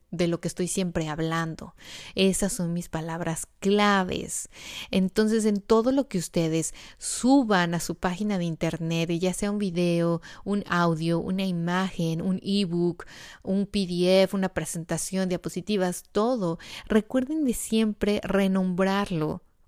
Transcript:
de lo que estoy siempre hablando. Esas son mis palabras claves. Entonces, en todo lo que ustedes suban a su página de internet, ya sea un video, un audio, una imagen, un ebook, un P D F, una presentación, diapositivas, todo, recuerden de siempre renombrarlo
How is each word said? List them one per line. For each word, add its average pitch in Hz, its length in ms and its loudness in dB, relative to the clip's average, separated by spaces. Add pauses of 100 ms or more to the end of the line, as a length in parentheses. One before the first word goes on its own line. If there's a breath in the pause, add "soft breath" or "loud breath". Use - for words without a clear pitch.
(120)
de 175 160 0
lo 170 120 0
que - 80 -4
estoy 180 200 -4
siempre 170 420 -2
hablando. 160 640 -4 (380 loud breath)
Esas 190 400 2
son 170 180 -2
mis 175 160 -4
palabras 165 600 -6 (120)
claves. 202 880 2 (420 loud breath)
Entonces, 214 520 2
en 208 160 2
todo 226 320 4
lo 277 160 2
que 185 120 -2
ustedes 160 540 0 (240 loud breath)
suban 214 760 4
a 170 80 0
su 170 140 -4
página 190 420 -2
de 175 80 0
internet, 165 640 -2
ya 175 220 0
sea 202 180 -2
un 208 60 -2
video, 170 640 0 (240 loud breath)
un 202 240 -2
audio, 165 500 2
una 190 260 -2
imagen, 175 760 -2
un 185 220 0
ebook, 175 640 0 (380 loud breath)
un 190 220 0
P 196 220 -2
D 180 360 4
F, 190 120 0
una 190 140 0
presentación, 170 800 -4
diapositivas, 180 760 -2 (100)
todo, 208 460 0 (280 loud breath)
recuerden 262 560 0
de 247 100 2
siempre 214 680 0
renombrarlo 190 1200 0 (240)